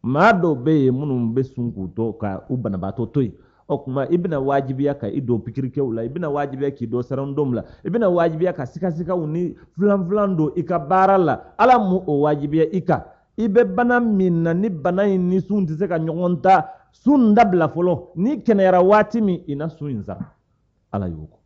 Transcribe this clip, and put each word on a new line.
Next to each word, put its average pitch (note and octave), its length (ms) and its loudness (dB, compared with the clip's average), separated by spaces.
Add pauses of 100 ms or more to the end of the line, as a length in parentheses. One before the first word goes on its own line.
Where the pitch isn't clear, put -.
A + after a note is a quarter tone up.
Maa D3+ 300 4
dɔw E3+ 220 2
bɛ B2+ 160 -2 (140)
yen B2+ 80 4
minnu B2+ 400 -2
bɛ C3 100 0
sun A#2+ 280 -6
k'u F#2+ 240 -10
to A2 240 -4
ka G2 300 -6
u C3 80 -4
banabaatɔ G2+ 560 -6
to C#3+ 80 0
yen. A2 120 -4 (360)
O C#3 80 -2
tuma, C3 340 -6
i F3 60 0
bɛna E3+ 260 -4
wajibiya C#3 560 -2
ka A2 80 -6
i C3+ 140 -4
don A#2+ 180 -2
pikirikɛw C3 540 -6
la, A2+ 100 -6
i A#2+ 60 -6
bɛna D#3+ 200 -6
wajibiya C#3+ 420 -4
k'i B2 160 -10
don A#2+ 140 -4
sirandonw C#3 520 -4
la, A2 100 -4 (220)
i - 40 -6
bɛna G#3+ 220 0
wajibiya E3+ 420 0
ka C#3 120 -8
sikasikaw E3+ 600 -6
ni E3 300 -4 (240)
filanfilan G3 560 0
don D#3 220 0
i E3+ 80 -2
ka F3 120 -2
baara F#3 400 4
la. D#3 240 2 (160)
Ala A#3+ 220 6
m'o F#3 260 0
wajibiya D3 680 2
i F3+ 80 0
kan. D#3 220 0 (340)
I A3+ 100 0
bɛ A3 160 4 (100)
bana A#3+ 280 2
min F#3 420 2
na, E3 100 0
ni F#3+ 160 0
bana F3+ 380 -2
in F3+ 220 0
ni F#3 100 2
sun G3+ 260 -2
tɛ D#3 120 -6
se F#3+ 100 -2
ka E3+ 100 -2
ɲɔgɔn E3 440 -2
ta, F#3 260 4 (240)
sun B3 420 4
dabila F#3 360 4
fɔlɔ. F3 380 -2 (100)
N'i A3+ 260 -2
kɛnɛyara F#3 400 4
waati G#3 380 4
min, F#3+ 260 0
i C#3+ 80 -6
na D3+ 140 -6
sun D3 200 -10
in A2 140 -6
sara. F#2 300 -12 (580)
Ala G2 160 -4
y'o D#2 240 -10
kɔ. - 140 -20